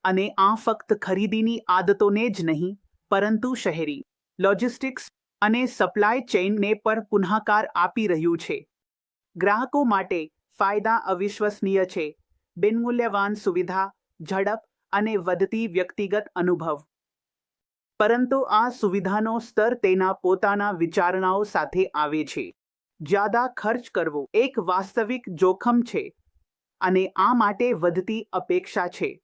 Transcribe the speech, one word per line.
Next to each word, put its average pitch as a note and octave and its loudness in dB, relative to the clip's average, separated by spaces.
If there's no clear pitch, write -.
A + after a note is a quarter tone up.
અને F#3+ 0
આ G3 4
ફક્ત A3 -2
ખરીદીની G#3+ 0
આદતોને G3+ 2
જ F#3+ -4
નહીં, E3 -2
પરંતુ G#3+ 0
શહેરી D#3 -4
લોજિસ્ટિક્સ A3+ -2
અને A3+ 2
સપ્લાય G#3+ 0
ચેઇનને G3+ 0
પણ A3 -2
પુનઃકાર G#3+ 0
આપી F#3 0
રહ્યું E3+ 2
છે. D3 -8
ગ્રાહકો A3 2
માટે F#3+ 0
ફાયદા G#3 2
અવિશ્વસનીય G3 0
છે, F#3 -6
બિનમૂલ્યવાન A3 0
સુવિધા, F#3 -2
ઝડપ G3 -2
અને G#3+ 0
વધતી F#3+ 0
વ્યક્તિગત F#3 -2
અનુભવ. E3 0
પરંતુ B3 2
આ A3 2
સુવિધાનો G#3 -2
સ્તર A3+ 0
તેના F#3+ 2
પોતાના G3+ 0
વિચારણાઓ F#3 0
સાથે F3+ -2
આવે D3+ -2
છે. C3+ -8
જ્યાદા G3+ 2
ખર્ચ A#3 -4
કરવો D#3+ -2
એક A#3+ 2
વાસ્તવિક G3 -2
જોખમ F#3+ 2
છે G3 -4
અને F#3 2
આ G#3 2
માટે A#3 2
વધતી F3+ 0
અપેક્ષા F3+ -2
છે. E3 -6